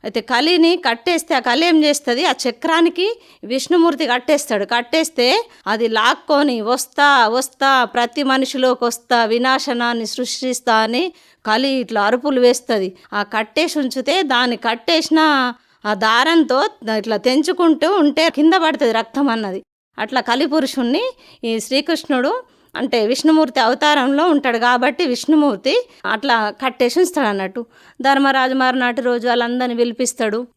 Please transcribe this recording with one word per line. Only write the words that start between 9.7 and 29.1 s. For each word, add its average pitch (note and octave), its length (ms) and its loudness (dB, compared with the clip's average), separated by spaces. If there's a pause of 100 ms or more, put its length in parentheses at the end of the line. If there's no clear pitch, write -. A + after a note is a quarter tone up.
సృష్టిస్తా" B3 720 -4
అని A#3 380 0 (320)
కలి B3 240 0
ఇట్లా A#3 320 -2
అరుపులు B3 400 0
వేస్తది. A3+ 560 0 (160)
ఆ G#3 100 -2
కట్టేసి A3+ 560 -2
ఉంచితే C4+ 440 -2
దాన్ని B3 340 0
కట్టేసిన D#4 600 0 (680)
ఆ G#3 80 -2
దారంతో B3+ 760 2 (280)
ఇట్లా G#3+ 200 -4
తెంచుకుంటూ D#4+ 800 0
ఉంటే D#4+ 340 2
కింద D#4 240 2
పడుతుంది D#4 380 0
రక్తం A3+ 380 -2
అన్నది. G#3+ 340 -6 (360)
అట్లా A#3 220 -2
కలిపురుషుణ్ణి C4+ 840 0 (400)
ఈ A3+ 160 -4
శ్రీకృష్ణుడు, D4 840 -2 (320)
అంటే A3+ 320 0
విష్ణుమూర్తి D#4 520 2
అవతారంలో C#4 680 2
ఉంటాడు C#4 300 0
కాబట్టి B3 480 0
విష్ణుమూర్తి C#4+ 840 0 (180)
అట్లా A3 440 0
కట్టేసి B3+ 500 -2
ఉంచుతాడు F4 280 0
అన్నట్టు. G3 380 -4 (360)
ధర్మరాజు C4+ 520 2
మరునాటి B3+ 480 0
రోజు A#3+ 260 -2